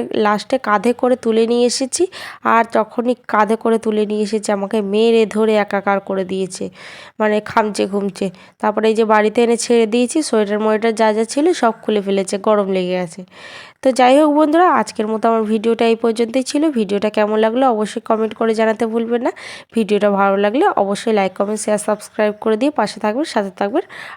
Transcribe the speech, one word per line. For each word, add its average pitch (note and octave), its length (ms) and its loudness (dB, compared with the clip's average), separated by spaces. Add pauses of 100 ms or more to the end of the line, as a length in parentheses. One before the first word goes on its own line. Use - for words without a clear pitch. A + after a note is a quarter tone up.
(160)
লাস্টে G#3 420 0
কাঁধে G#3+ 360 0
করে B3 220 0
তুলে A3+ 320 0
নিয়ে A#3+ 200 2
এসেছি, C4 360 -4 (400)
আর A3+ 280 4
তখনই A3+ 420 -2 (140)
কাঁধে G#3+ 280 2
করে A3+ 240 0
তুলে G#3+ 260 -2
নিয়ে G#3+ 180 -2
এসেছি, G#3 280 -2
আমাকে G3 320 -2
মেরে A3 420 2
ধরে A3 300 0
একাকার G3+ 440 0
করে F#3+ 260 -4
দিয়েছে, F#3+ 400 -6 (520)
মানে G#3+ 240 2
খামচে G#3+ 460 0
খুমচে। G3 400 -4 (320)
তারপরে G#3+ 280 0
এই A3 80 2
যে A3+ 100 2
বাড়িতে G#3+ 360 2
এনে A#3 160 2
ছেড়ে A#3 300 2
দিয়েছি, A#3+ 360 0
সোয়েটার G#3+ 360 0
মোয়েটার A3 360 0
যা A3 180 2
যা A3 120 0
ছিল C#4 280 -2
সব A#3 280 0
খুলে G#3+ 200 -2
ফেলেছে, G3 360 -2
গরম G#3 340 2
লেগে F#3 220 -2
গেছে। F3+ 280 -6 (580)
তো - 120 -2
যাই B3 240 4
হোক D4+ 180 6
বন্ধুরা, D#4 400 4
আজকের A3 340 -2
মতো A3 200 -2
আমার A3+ 160 2
ভিডিওটা A3 420 0
এই A3+ 180 2
পর্যন্তই A#3 400 0
ছিল। D4 260 -2
ভিডিওটা G#3 400 -2
কেমন G#3+ 300 0
লাগলো A3 300 2
অবশ্যই G#3+ 340 -2
কমেন্ট A3 320 -2
করে A3+ 180 0
জানাতে A3 320 0
ভুলবেন A#3 380 -2
না। D#4 80 -2 (400)
ভিডিওটা G#3 400 2
ভালো G3 260 2
লাগলে G#3 260 2 (140)
অবশ্যই G3+ 360 0
লাইক, F#3+ 200 0
কমেন্ট, G#3 280 -4
শেয়ার, G#3 240 -2
সাবস্ক্রাইব G#3 560 -2
করে A3 160 0
দিয়ে C4+ 140 0
পাশে G#3+ 280 -2
থাকবেন, A3 260 -2
সাথে G3+ 260 -4
থাকবেন, G#3 320 -2 (340)